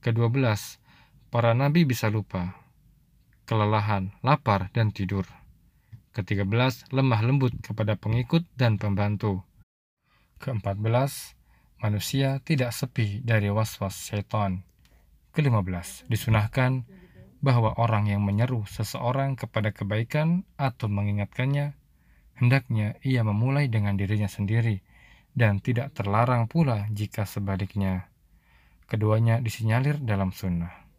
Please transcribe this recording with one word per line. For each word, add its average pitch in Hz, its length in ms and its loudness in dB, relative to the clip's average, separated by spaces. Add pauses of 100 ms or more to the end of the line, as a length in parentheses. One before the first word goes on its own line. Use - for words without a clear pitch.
Kedua 117 260 2
belas, 120 480 0 (560)
para 117 160 4
nabi 143 320 4
bisa 113 320 0
lupa, 92 400 -4 (880)
kelelahan, 104 800 0
lapar, 104 480 2
dan 107 240 0
tidur. 98 320 -2 (880)
Ketiga 101 320 -2
belas, 120 480 0
lemah 127 320 2
lembut 127 320 2
kepada 107 400 -2
pengikut 123 560 0
dan 117 240 2
pembantu. 101 640 0 (1000)
Keempat 101 320 -4
belas, 117 600 -2 (420)
manusia 135 640 0
tidak 127 320 0
sepi 113 480 -4
dari 110 240 2
was-was 101 480 -2
syaitan. 101 640 -4 (720)
Kelima 123 320 2
belas, 90 400 -8
disunahkan 117 800 0 (560)
bahwa 120 400 4
orang 107 320 2
yang 101 80 2
menyeru 107 480 0
seseorang 131 720 -4
kepada 107 320 -2
kebaikan 151 720 -2 (160)
atau 123 300 -2
mengingatkannya, 104 840 -2 (640)
hendaknya 120 640 0
ia 127 240 0
memulai 123 480 0
dengan 104 240 0
dirinya 101 320 0
sendiri 107 560 0 (480)
dan 104 320 2
tidak 120 320 -2
terlarang 117 500 2
pula 120 460 0
jika 104 320 -4
sebaliknya. 95 880 -4 (720)
Keduanya 113 560 2
disinyalir 120 580 0
dalam 98 320 0
sunnah. 87 540 -4 (140)